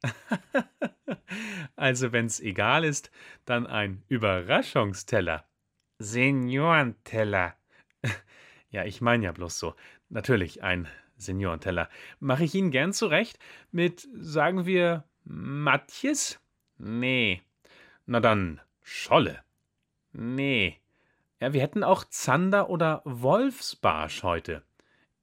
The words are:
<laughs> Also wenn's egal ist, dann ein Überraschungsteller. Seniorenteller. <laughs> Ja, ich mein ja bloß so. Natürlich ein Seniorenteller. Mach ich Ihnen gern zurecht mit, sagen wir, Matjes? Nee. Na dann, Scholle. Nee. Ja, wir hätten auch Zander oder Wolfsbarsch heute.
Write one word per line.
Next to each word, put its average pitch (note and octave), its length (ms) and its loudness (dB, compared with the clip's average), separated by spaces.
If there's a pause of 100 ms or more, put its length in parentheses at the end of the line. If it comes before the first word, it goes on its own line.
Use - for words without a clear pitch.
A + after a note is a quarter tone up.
<laughs> - 1700 -6
Also C3 340 0
wenn's A#2 300 -2
egal A2+ 420 2
ist, D3+ 260 -2 (360)
dann A#2+ 200 -2
ein G#2 440 -4
Überraschungsteller. G2+ 1400 0 (520)
Seniorenteller. B2 1600 0 (480)
<laughs> - 260 -6 (420)
Ja, F#2+ 140 -4
ich G2 160 -10
mein A#2 220 4
ja F2+ 80 -2
bloß E2+ 260 -8
so. E2 180 -6 (340)
Natürlich G#2+ 540 0
ein F2+ 240 -2 (300)
Seniorenteller. F2+ 720 -4 (300)
Mach C3+ 200 0
ich E3 160 0
Ihnen F#3+ 160 2
gern D3 220 0
zurecht G3 460 0 (320)
mit, F3 420 -2
sagen E3 520 0
wir, F3 400 2 (180)
Matjes? C#3 1160 -2 (380)
Nee. A#2 640 0 (640)
Na A#2+ 140 0
dann, G2+ 420 4 (200)
Scholle. - 640 2 (680)
Nee. B2 680 -2 (600)
Ja, C3+ 140 0
wir C3+ 80 4
hätten F#3 220 0
auch F#3+ 220 4
Zander F#3 640 2
oder D#3+ 360 0
Wolfsbarsch B2+ 1160 0
heute. E2 400 -4 (600)